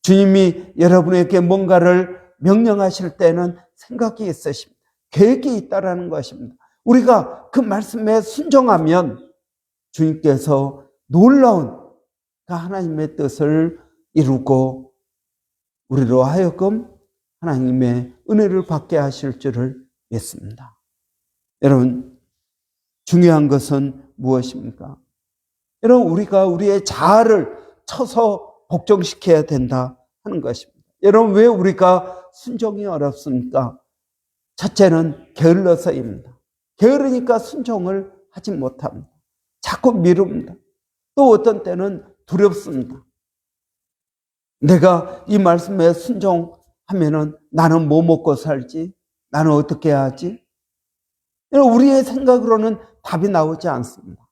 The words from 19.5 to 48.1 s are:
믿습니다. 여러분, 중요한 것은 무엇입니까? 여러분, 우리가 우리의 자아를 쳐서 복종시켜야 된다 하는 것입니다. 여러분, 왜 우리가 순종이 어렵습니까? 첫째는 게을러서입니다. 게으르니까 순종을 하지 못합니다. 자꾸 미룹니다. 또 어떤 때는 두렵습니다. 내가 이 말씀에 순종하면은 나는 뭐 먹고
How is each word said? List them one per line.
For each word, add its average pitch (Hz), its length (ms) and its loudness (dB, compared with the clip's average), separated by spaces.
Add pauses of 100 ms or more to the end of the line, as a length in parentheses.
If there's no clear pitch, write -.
믿습니다. 113 680 -14 (840)
여러분, 127 560 0 (840)
중요한 165 440 4
것은 139 560 -2 (120)
무엇입니까? - 840 -6 (840)
여러분, 247 280 4
우리가 190 360 0
우리의 196 380 -2
자아를 202 720 2 (300)
쳐서 226 680 -4 (140)
복종시켜야 175 720 0
된다 127 560 -4 (260)
하는 196 160 -8
것입니다. - 380 -12 (240)
여러분, 208 320 4
왜 214 120 6
우리가 185 840 0
순종이 220 520 -10
어렵습니까? 135 960 -6 (800)
첫째는 165 760 0
게을러서입니다. 165 1040 0 (420)
게으르니까 247 600 2
순종을 196 720 -8 (180)
하지 - 200 -14
못합니다. 143 580 -10 (520)
자꾸 - 320 -2
미룹니다. 180 600 0 (600)
또 277 160 4
어떤 214 320 2
때는 185 420 -8 (220)
두렵습니다. 147 800 -4 (1600)
내가 170 680 2
이 208 100 0
말씀에 175 540 2
순종하면은 170 1500 -4 (140)
나는 160 360 0
뭐 156 140 2
먹고 160 320 0